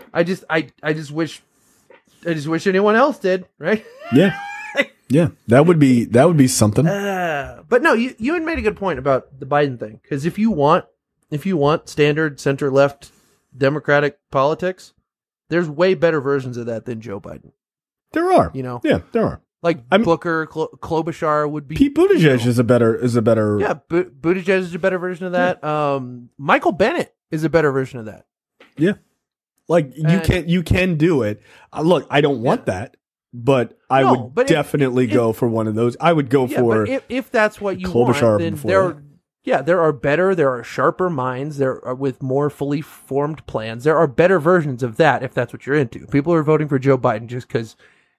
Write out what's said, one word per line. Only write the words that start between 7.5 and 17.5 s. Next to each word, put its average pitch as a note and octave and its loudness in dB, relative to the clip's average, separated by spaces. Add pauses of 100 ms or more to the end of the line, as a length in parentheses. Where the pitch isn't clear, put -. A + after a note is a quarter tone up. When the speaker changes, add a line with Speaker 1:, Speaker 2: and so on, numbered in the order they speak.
Speaker 1:
but B3+ 2
no, D#4 4
you, A#3+ -2
you B3+ -4
had F4 -4
made D#4+ -6
a B3 -6
good G#3 -2
point F3+ -4
about C3+ -2
the C3+ -14
Biden C#3 0
thing. A2 -14
'Cause C#3+ -6
if E3+ -4
you A3 0
want, D3+ 2 (460)
if D3+ -8
you F#3+ -2
want C#3+ 0
standard D3 -2
center-left C#3 0 (460)
Democratic C#3+ 0 (120)
politics, D#3 -2 (560)
there's E3 0
way F3 0
better D#3+ 0
versions C3 -4
of A#2 -10
that A2+ -8
than A#2 -10
Joe G#2+ -12
Biden. - -20 (600)